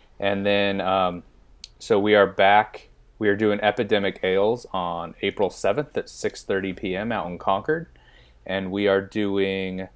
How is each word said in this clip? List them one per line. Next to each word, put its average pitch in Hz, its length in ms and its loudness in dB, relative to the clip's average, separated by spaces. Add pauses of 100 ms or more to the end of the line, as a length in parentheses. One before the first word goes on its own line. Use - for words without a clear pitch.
(200)
And 101 260 0
then, 101 340 0
um, 92 440 0 (540)
so 107 200 2
we 104 160 4
are 101 120 8
back. 101 640 2 (300)
We 107 100 0
are 101 80 4
doing 104 240 2
Epidemic 104 640 0
Ales 98 500 0
on 85 500 -6
April 98 280 -2
seventh 120 460 -4
at 98 120 -4
six - 360 -8
thirty 95 280 -4
P 92 220 -6
M 107 160 -6
out 95 160 -4
in 87 120 -10
Concord. 156 500 -2 (580)
And 95 240 -4
we 101 160 0
are 98 160 4
doing 95 920 -4